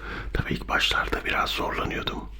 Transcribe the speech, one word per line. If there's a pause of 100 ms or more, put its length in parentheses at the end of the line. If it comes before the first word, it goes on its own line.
(340)
Tabii
ilk
başlarda
biraz
zorlanıyordum.